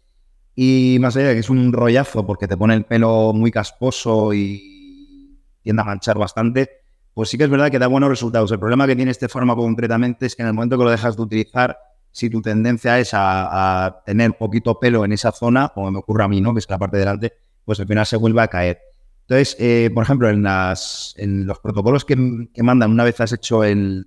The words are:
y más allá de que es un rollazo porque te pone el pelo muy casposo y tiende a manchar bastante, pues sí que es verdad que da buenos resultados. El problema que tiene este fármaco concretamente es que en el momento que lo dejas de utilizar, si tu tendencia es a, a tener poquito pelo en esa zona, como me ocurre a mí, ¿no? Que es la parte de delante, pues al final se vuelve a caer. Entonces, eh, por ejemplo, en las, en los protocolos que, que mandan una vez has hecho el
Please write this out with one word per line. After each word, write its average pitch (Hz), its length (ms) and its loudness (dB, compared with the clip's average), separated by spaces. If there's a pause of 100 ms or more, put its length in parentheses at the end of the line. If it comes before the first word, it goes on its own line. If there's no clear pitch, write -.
(540)
y 127 460 2
más 127 160 0
allá 139 120 2
de 127 60 2
que 113 60 0
es 110 100 -4
un 123 220 4
rollazo 120 520 0
porque 98 220 -6
te 98 100 -4
pone 107 180 2
el 110 100 0
pelo 113 480 2
muy 110 180 2
casposo 110 800 -2
y - 1080 -8 (220)
tiende 110 200 0
a - 20 -6
manchar 104 340 -4
bastante, 117 520 -2 (420)
pues 110 160 -6
sí 117 100 -6
que 147 60 2
es 143 60 2
verdad 139 200 4
que 131 100 0
da 123 80 2
buenos 135 220 2
resultados. 117 420 0
El 104 80 -2
problema 123 260 0
que 135 80 2
tiene 127 160 0
este 123 180 -6
fármaco 123 340 -2
concretamente 117 640 -2
es 117 100 -8
que 120 60 -10
en 117 60 -2
el 110 60 -2
momento 120 240 -2
que 123 60 4
lo 120 60 4
dejas 113 260 0
de 113 60 -4
utilizar, 110 540 -2 (360)
si 120 180 -4
tu 113 100 -4
tendencia 120 600 0
es - 120 -4
a, 95 760 0
a - 180 -10
tener 110 300 0
poquito 110 440 -2
pelo 117 260 0
en 101 60 -2
esa 107 220 -2
zona, 123 420 0
como 98 160 -6
me 98 80 -6
ocurre 107 240 -2
a 101 60 0
mí, 101 120 2
¿no? 113 120 0
Que 113 80 -2
es - 100 -8
la 95 80 -4
parte 95 180 -4
de 101 40 2
delante, 98 320 -2 (320)
pues 104 160 -4
al 98 80 -6
final 107 180 0
se 117 100 -2
vuelve 113 240 2
a 113 60 4
caer. 90 320 -2 (440)
Entonces, 135 360 0
eh, 117 340 2
por 113 120 0
ejemplo, 123 240 2
en 104 160 2
las, 95 720 -4
en 98 300 -4
los 98 120 -6
protocolos 110 460 0
que, 123 500 -2
que 120 80 -6
mandan 120 300 4
una 117 100 4
vez 120 180 0
has 113 120 -2
hecho 113 320 0
el 98 420 0